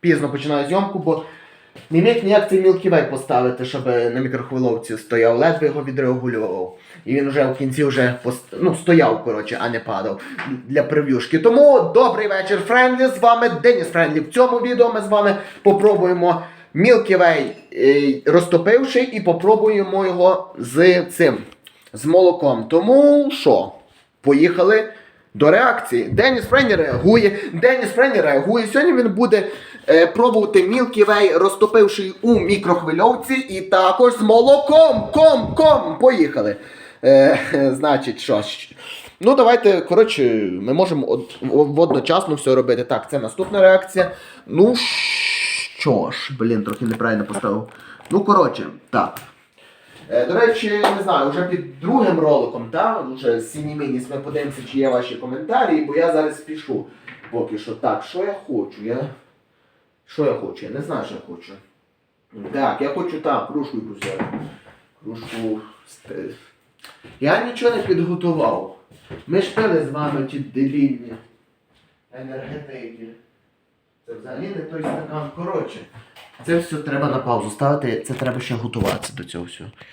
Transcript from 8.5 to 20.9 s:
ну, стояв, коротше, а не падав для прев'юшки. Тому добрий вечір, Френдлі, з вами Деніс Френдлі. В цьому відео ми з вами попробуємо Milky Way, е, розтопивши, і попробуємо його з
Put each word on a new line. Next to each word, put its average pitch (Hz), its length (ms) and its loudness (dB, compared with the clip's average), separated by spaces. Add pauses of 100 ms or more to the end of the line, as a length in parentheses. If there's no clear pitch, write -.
ну, 170 140 0
стояв, 135 500 2
коротше, 107 360 -6
а 117 80 -4
не 117 120 -6
падав 101 400 -8 (440)
для 139 180 0
прев'юшки. 143 560 0
Тому 254 420 6 (140)
добрий 214 340 2
вечір, 196 380 -2
Френдлі, 254 400 2
з - 120 -2
вами 233 300 4 (140)
Деніс 226 280 2
Френдлі. 156 300 0
В - 100 -10
цьому 247 280 2
відео 240 340 2
ми 214 80 -4
з 196 80 -8
вами 202 280 2 (260)
попробуємо 180 800 2 (320)
Milky 220 440 4
Way, 156 280 2 (260)
е, 139 600 2
розтопивши, 196 680 2
і 220 200 -4
попробуємо 196 840 0
його 180 520 0
з 165 440 2